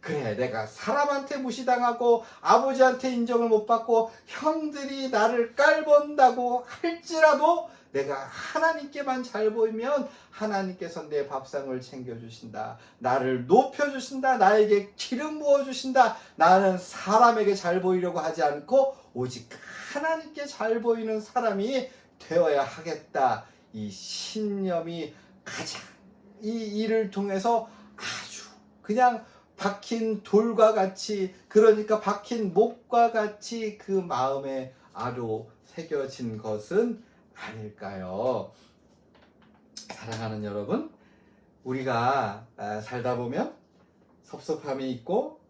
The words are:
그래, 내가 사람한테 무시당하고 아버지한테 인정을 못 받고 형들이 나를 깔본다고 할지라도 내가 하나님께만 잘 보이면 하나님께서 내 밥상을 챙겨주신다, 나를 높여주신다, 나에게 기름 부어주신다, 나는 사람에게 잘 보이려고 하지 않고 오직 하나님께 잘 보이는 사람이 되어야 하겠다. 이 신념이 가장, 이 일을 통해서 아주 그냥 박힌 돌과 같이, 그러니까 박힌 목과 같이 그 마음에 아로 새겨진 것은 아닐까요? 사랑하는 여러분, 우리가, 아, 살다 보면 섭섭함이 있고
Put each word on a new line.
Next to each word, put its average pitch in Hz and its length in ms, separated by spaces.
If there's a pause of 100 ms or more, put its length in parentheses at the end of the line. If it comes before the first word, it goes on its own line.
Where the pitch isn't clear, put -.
그래, 131 340
내가 110 320
사람한테 277 720
무시당하고 240 840 (160)
아버지한테 254 720
인정을 233 360
못 214 180
받고 226 440 (160)
형들이 277 840
나를 233 440
깔본다고 294 1120
할지라도 330 1040 (220)
내가 139 240
하나님께만 285 1040
잘 214 320
보이면 226 540 (220)
하나님께서 185 760
내 143 180
밥상을 135 540
챙겨주신다, 117 960 (220)
나를 127 480
높여주신다, 262 920
나에게 208 600
기름 302 420
부어주신다, 269 800 (180)
나는 185 420
사람에게 214 800
잘 180 260
보이려고 180 380
하지 160 240
않고 156 540 (180)
오직 123 340 (460)
하나님께 311 520
잘 226 360
보이는 220 380
사람이 233 680 (300)
되어야 156 460
하겠다. 143 840 (300)
이 214 140
신념이 175 1200 (300)
가장, - 380 (580)
이 214 400
일을 220 300
통해서 202 580 (260)
아주 - 500 (360)
그냥 240 420 (360)
박힌 220 640
돌과 220 500
같이, 190 640 (140)
그러니까 214 520
박힌 208 540
목과 233 580
같이 208 640
그 - 160
마음에 135 840 (200)
아로 117 560 (160)
새겨진 131 720
것은 170 640 (300)
아닐까요? 104 1160 (1200)
사랑하는 110 680
여러분, 104 480 (760)
우리가, 127 840 (100)
아, 107 240
살다 123 360
보면 131 380 (680)
섭섭함이 139 720
있고 196 580